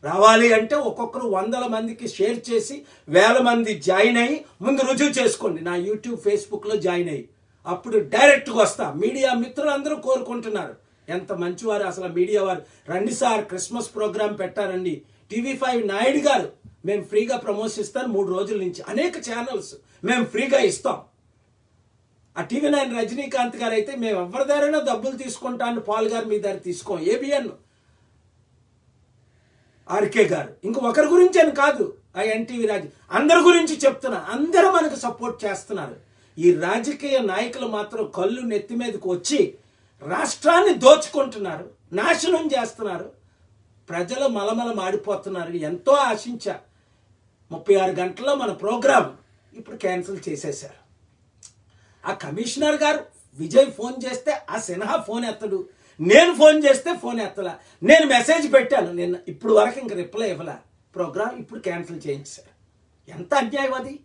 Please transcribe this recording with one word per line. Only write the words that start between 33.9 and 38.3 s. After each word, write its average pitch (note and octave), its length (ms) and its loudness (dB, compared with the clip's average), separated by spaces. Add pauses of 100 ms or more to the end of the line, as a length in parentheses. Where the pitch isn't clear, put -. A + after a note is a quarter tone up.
అందరూ E4+ 420 4
మనకు D#4+ 240 0
support A#3 500 -8
చేస్తున్నారు. F#3+ 500 -8 (440)
ఈ E3+ 140 6
రాజకీయ A#3+ 640 -2
నాయకులు A#3 480 -4
మాత్రం G#3+ 480 -6
కళ్ళు G#3+ 260 -2